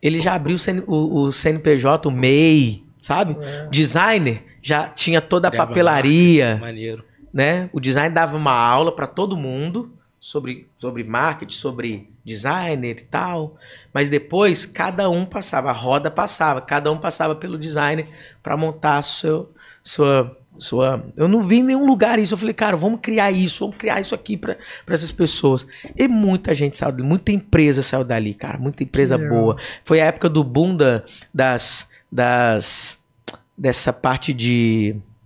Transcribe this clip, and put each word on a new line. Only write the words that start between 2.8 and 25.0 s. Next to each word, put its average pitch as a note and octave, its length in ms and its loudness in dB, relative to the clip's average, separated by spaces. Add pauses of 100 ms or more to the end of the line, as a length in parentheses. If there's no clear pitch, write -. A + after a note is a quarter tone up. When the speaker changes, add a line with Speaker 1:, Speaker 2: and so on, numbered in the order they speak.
Speaker 1:
sabe? D3+ 400 -2
Speaker 2:
É. - 260 -12
Speaker 1:
Designer, D#3 720 2 (200)
já D3 260 0
tinha E3 320 0
toda F3+ 280 0
a - 20 2
Speaker 3:
Criava E3+ 180 0
Speaker 1:
papelaria, D3+ 840 6
Speaker 3:
marca, A2 140 -4
maneiro. A2+ 380 -10 (280)
Speaker 1:
né? E3 400 0
O C#3+ 80 -4
design C#3 340 0
dava D#3 220 0
uma D3+ 200 0
aula C3 380 2
pra C3+ 140 -8
todo F#3+ 280 -4
mundo D#3 560 -6 (280)
sobre, B2+ 480 -10 (100)
sobre A#2+ 240 -10
marketing, B2 540 -4
sobre A#2+ 520 -8 (160)
designer B2 760 -6
e - 60 -20
tal. E3 520 -8 (360)
Mas C#3+ 160 0
depois, E3 560 0
cada F#3 460 -4
um F3 160 -2
passava, F#3 420 -4
a B2+ 40 0
roda B2+ 400 -2
passava, C#3+ 480 -2
cada D3 320 -2
um D#3 40 -2
passava D#3 380 -4
pelo E3+ 240 -10
designer D3+ 480 -4 (360)
pra - 140 -4
montar D3+ 460 0
seu, D#3 500 -4 (300)
sua, C3+ 520 0 (240)
sua. C3 460 -2 (100)
Eu D#3 140 2
não G#3+ 140 4
vi G3 160 4
em B3+ 40 4
nenhum C4 220 2
lugar A#3 340 4
isso. G#3 140 0
Eu G#3 60 -4
falei, A3 160 -2
"Cara, G#3 200 0
vamos G3+ 280 -2
criar G#3+ 280 0
isso, F#3 360 0
vamos G#3 100 -10
criar G#3+ 240 -2
isso G3 140 -6
aqui - 200 -6
pra, - 220 -6 (300)
pra - 80 -4
essas D#3+ 180 -4